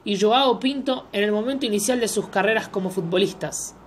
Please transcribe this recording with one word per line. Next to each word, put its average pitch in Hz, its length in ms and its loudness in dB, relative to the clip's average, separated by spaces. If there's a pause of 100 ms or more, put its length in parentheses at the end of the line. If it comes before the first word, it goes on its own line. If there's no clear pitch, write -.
y 202 140 -2
Joao 247 400 4
Pinto 262 540 -2
en 202 120 0
el 208 80 0
momento 254 340 -2
inicial 214 340 0
de 220 80 0
sus 202 200 -4
carreras 214 400 0
como 185 220 -4
futbolistas. 175 880 -2 (100)